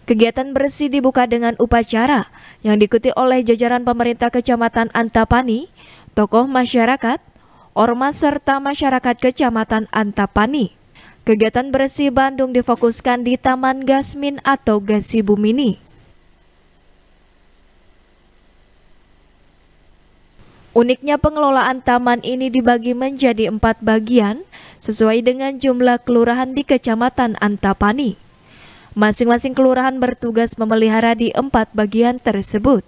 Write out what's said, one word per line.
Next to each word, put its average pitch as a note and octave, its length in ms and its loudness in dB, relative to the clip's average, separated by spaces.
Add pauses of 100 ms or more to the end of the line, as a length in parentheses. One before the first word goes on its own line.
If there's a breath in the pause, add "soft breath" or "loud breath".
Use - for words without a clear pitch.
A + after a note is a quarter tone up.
Kegiatan A#3 500 0
bersih C#4 400 -2
dibuka C4 320 2
dengan A#3 320 -2
upacara A#3 720 0 (400 loud breath)
yang G#3 80 4
diikuti A3 400 2
oleh B3+ 320 2
jajaran A#3+ 400 0
pemerintah A#3+ 400 -2
Kecamatan A#3 640 0
Antapani, A#3 800 0 (480 loud breath)
tokoh A#3 320 2
masyarakat, B3+ 720 0 (560 soft breath)
ormas, B3 400 0
serta C#4+ 400 0
masyarakat C4+ 560 -2
Kecamatan A3+ 720 -2
Antapani. G#3 880 0 (480 soft breath)
Kegiatan A3+ 480 0
Bersih C4+ 400 0
Bandung C4 400 0
difokuskan B3 720 0
di B3 160 0
Taman C4 480 -2
Gasmin C#4 560 -2
atau A3 400 0
Gasibu G#3 560 0
Mini. A3+ 400 0 (4000)
Uniknya, B3+ 480 0
pengelolaan C4+ 560 0
taman B3 400 0
ini B3+ 320 -4
dibagi A#3+ 400 0
menjadi B3 560 -2
empat A3 320 0
bagian A3 640 0 (400 loud breath)
sesuai A3 400 0
dengan C4+ 320 -2
jumlah B3 480 0
kelurahan A#3+ 480 0
di C4+ 160 -4
Kecamatan A#3+ 720 0
Antapani. G#3 800 -2 (720 loud breath)
Masing-masing A#3 640 0
kelurahan C4 480 2
bertugas A#3 560 -2
memelihara A3 560 2
di A3+ 160 -2
empat B3 400 -2
bagian A3 480 0
tersebut. G#3+ 680 0